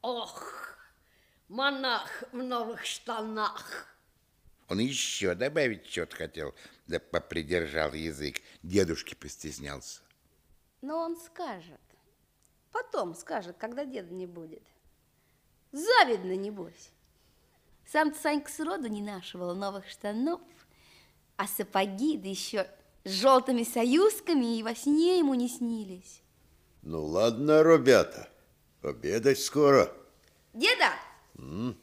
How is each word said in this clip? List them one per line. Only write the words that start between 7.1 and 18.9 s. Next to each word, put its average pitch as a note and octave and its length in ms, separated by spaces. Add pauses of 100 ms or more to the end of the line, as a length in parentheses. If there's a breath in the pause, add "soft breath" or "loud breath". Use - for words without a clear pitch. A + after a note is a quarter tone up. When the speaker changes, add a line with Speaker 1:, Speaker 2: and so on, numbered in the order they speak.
Speaker 2:
язык. D2+ 480 (200 soft breath)
Дедушке F2 540
постеснялся. - 880 (800)
Speaker 3:
Но D4+ 160
он E4 180
скажет. G3+ 640 (920)
Потом C4+ 420
скажет, F3+ 420
когда A#3+ 300
деда G3+ 260
не F#3 140
будет. E3 360 (1080)
Завидно, C4+ 640
небось. G3 540 (1000)
Сам-то D4+ 260
Санька D4 320
сроду D#4 380
не G#3 140